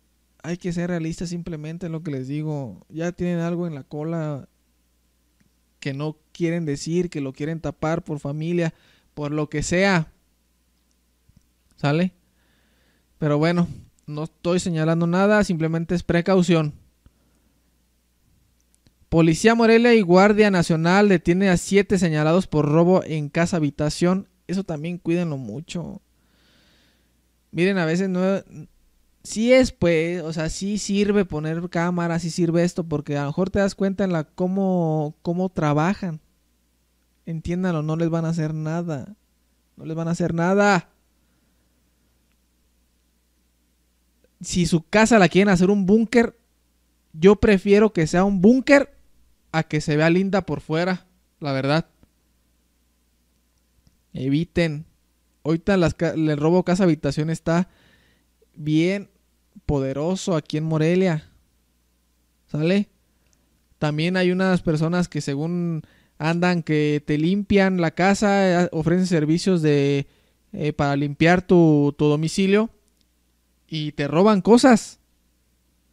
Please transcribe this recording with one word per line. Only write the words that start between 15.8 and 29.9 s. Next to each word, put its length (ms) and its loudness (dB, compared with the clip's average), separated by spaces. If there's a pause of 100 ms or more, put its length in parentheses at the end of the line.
es 80 -4
precaución. 720 0 (2500)
Policía 440 4
Morelia 380 4
y 80 6
Guardia 500 4
Nacional 600 2
detiene 400 2
a 80 2
siete 400 0
señalados 480 2
por 200 0
robo 380 2
en 240 -6
casa 300 -2
habitación. 680 -2 (200)
Eso 180 -6
también 320 -8
cuídenlo 400 -4
mucho. 640 -12 (1500)
Miren, 240 0
a 80 0
veces 240 0
no, 340 -2 (800)
sí 280 0
es, 200 6
pues, 500 0